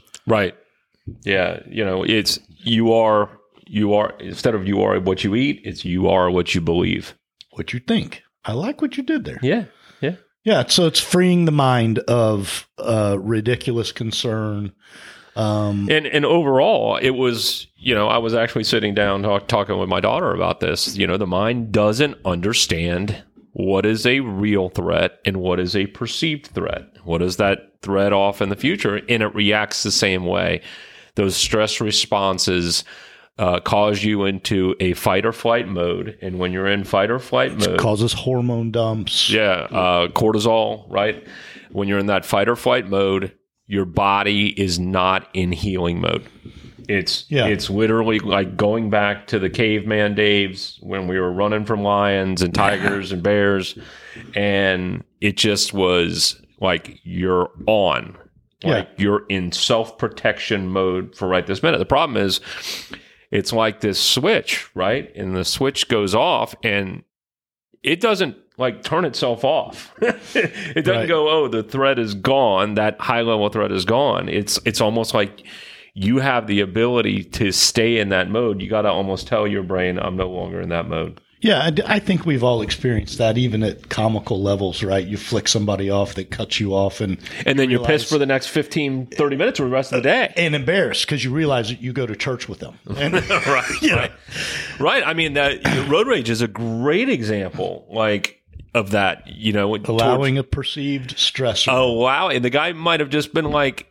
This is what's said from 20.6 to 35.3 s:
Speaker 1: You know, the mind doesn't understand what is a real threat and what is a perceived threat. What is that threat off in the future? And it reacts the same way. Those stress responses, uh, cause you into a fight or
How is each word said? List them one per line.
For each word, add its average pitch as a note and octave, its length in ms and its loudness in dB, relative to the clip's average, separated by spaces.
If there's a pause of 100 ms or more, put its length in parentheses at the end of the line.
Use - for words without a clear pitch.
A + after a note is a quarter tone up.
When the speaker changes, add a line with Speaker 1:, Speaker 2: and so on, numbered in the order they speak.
Speaker 1:
You G2 80 2
know, F2+ 120 0
the G2+ 100 -2
mind A2 440 -2
doesn't A2 540 2
understand F2+ 960 -2 (320)
what F#2+ 320 0
is A2 220 0
a C3 140 2
real G2+ 480 0
threat F2 560 0
and F#2+ 120 0
what F2+ 220 0
is F2+ 160 -2
a G2 120 0
perceived D3 600 -6
threat. - 380 -6 (180)
What E2+ 180 -2
is F2+ 160 0
that G2 220 2 (240)
threat G2 280 2
off G2 300 2
in G2 80 0
the G2+ 60 -2
future? C3+ 400 -2 (120)
And A#2 140 2
it G#2+ 140 -2
reacts G#2 480 0
the G#2 80 -2
same F#2 340 0
way. F2 360 0 (540)
Those G2 200 0
stress - 440 0
responses, F#2+ 1040 0 (540)
uh, F2+ 240 2
cause G#2 420 2
you G#2 220 0
into F#2+ 560 0
a F2+ 120 0
fight G2 320 0
or A2+ 60 2